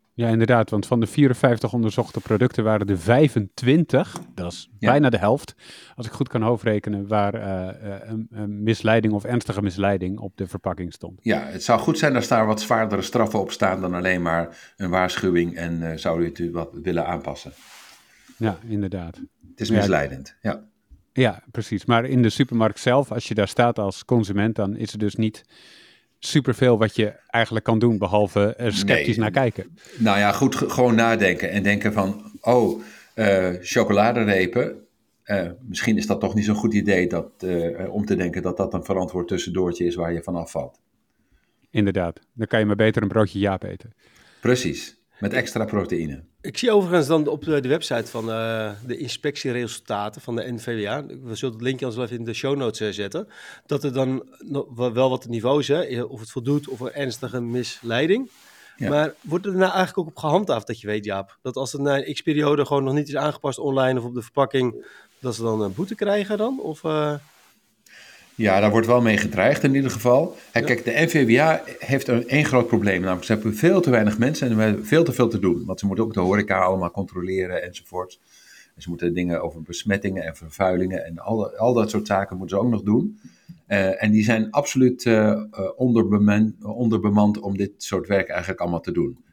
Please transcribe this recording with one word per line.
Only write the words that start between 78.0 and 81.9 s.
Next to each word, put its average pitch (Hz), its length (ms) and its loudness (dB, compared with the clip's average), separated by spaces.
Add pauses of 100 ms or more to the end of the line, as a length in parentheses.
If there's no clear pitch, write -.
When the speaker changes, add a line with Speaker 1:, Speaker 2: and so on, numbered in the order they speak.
Speaker 2:
En - 80 -20
ze - 60 -14
moeten 85 260 -2
dingen 87 280 -2
over 82 200 -8
besmettingen 95 600 -4
en 80 120 -10
vervuilingen 92 680 -2
en 82 140 -12
al, 104 380 -4
al 120 160 2
dat 110 180 2